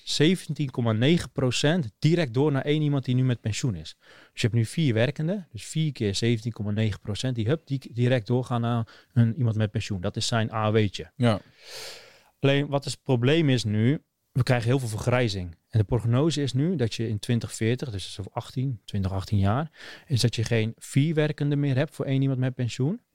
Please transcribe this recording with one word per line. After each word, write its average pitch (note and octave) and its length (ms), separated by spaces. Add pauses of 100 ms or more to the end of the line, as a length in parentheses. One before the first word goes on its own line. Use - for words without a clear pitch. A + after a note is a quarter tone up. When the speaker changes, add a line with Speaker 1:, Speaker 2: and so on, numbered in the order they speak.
Speaker 1:
zeventien D3+ 640
komma A#2 220
negen C3+ 400
procent C3+ 680
direct D#3 360
door D3 180
naar C3+ 120
één D3+ 180
iemand C#3+ 220
die B2+ 100
nu B2+ 100
met B2+ 160
pensioen G#2+ 340
is. D#2 220 (360)
Dus - 80
je - 60
hebt G#2+ 80
nu A#2 100
vier C#3 300
werkenden, D#3 580
dus G#2+ 120
vier D#3 280
keer G2+ 220
zeventien A#2 380
komma G#2 180
negen G#2 300
procent, B2 340
die A2+ 140
hup, D#3+ 180
die C3+ 260
direct B2 340
doorgaan B2 340
naar A#2 260 (260)
een, A2+ 240
iemand A2+ 200
met G#2+ 140
pensioen. G#2 300
Dat G2+ 160
is A2+ 100
zijn A2+ 260
A A2 160
O G#2 40
W'tje. G#2 440
Speaker 2:
Ja. A#2 240 (1000)
Speaker 1:
Alleen C#3 280
wat C#3 180
is B2+ 60
het - 100
probleem C#3 460
is B2+ 160
nu, A2 380 (300)
we B2+ 100
krijgen A#2+ 260
heel C3 100
veel B2+ 100
vergrijzing. G#2 680 (120)
En - 100
de G#2+ 60
prognose C3 580
is C3 100
nu D#3 240
dat A#2+ 180
je A2+ 140
in G#2+ 100
twintig A2+ 360
veertig, A#2 360
dus G2 120
dat - 80
is - 100
over F#2 120
achttien, B2+ 520
twintig, F#2+ 280
achttien F#2+ 260
jaar, G#2+ 320 (360)
is B2 140
dat A#2+ 160
je A2+ 80
geen A2+ 340
vier D#3 360
werkenden D3+ 460
meer C#3 160
hebt C#3+ 180
voor - 100
één C3+ 180
iemand C3+ 180
met B2+ 140
pensioen, C3 460 (140)